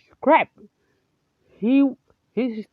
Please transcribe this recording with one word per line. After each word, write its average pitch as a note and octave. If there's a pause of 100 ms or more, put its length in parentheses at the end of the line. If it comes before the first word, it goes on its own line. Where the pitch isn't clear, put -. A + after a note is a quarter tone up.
(220)
crap! C#4 (1000)
He, C4+ (440)
he's A3